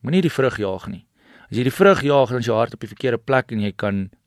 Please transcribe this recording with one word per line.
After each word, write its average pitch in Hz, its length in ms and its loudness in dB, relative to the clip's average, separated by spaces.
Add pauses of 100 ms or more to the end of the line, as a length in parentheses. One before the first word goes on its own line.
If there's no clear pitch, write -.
Moenie 175 160 2
die 170 100 2
vrug 131 280 0
jaag 95 300 -4
nie. 95 120 -12 (480)
As 110 80 -4
jy 123 80 0
die 131 80 0
vrug 196 320 6
jaag, 139 240 4
dan 123 120 -4
is 117 60 -4
jou 113 80 2
hart 117 200 0
op - 60 -14
die 107 80 -14
verkeerde 117 280 -4
plek 131 340 -2
en 107 120 -2
jy 101 120 -4
kan 98 320 -4 (180)